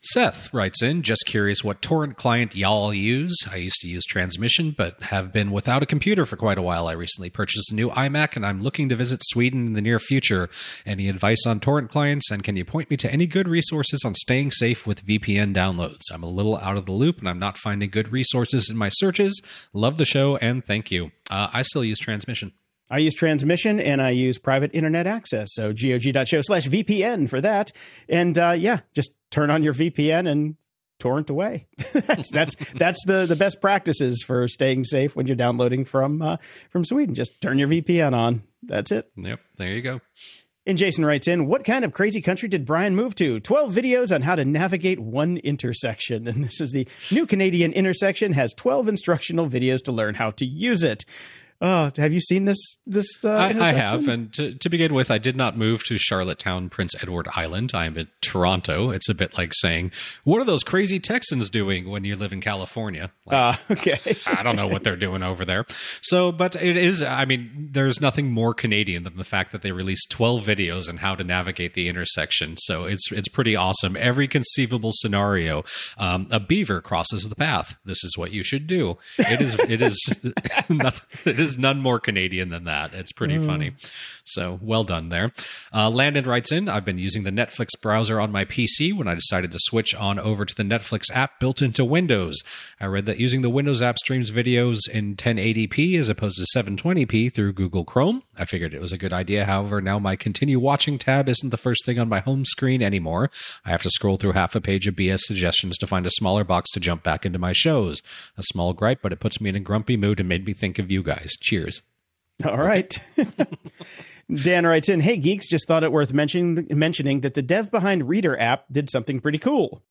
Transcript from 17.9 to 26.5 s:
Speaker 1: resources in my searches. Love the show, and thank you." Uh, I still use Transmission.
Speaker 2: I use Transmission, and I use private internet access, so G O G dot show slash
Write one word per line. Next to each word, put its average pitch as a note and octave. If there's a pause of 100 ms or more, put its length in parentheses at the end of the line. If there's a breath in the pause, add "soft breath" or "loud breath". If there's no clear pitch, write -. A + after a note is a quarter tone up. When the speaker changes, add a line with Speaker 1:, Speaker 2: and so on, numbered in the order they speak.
Speaker 1:
resources B2
in A2+
my G#2
searches. G3 (320 loud breath)
Love A#2+
the D#3
show, C#3
and B2
thank G#2+
you." F2 (180)
Uh, G2
I B2
still C3
use G#2+
Transmission. G#2+ (400)
Speaker 2:
I C3+
use D#3
Transmission, E3
and C#3
I C3
use B2+
private C3+
internet D#3+
access, D3+
so G#2+
G B2
O B2+
G B2
dot C3
show D3+
slash E3+